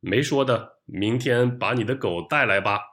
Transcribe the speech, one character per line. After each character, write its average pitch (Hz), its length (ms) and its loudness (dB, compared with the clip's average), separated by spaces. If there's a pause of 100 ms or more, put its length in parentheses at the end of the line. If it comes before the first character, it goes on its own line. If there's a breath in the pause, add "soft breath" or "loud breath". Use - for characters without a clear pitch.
没 95 200 0
说 139 240 0
的， 120 400 -2
明 104 320 -2
天 123 400 2
把 110 180 -2
你 117 100 0
的 123 100 -2
狗 87 340 -4
带 147 160 2
来 98 160 2
吧 101 200 0 (120)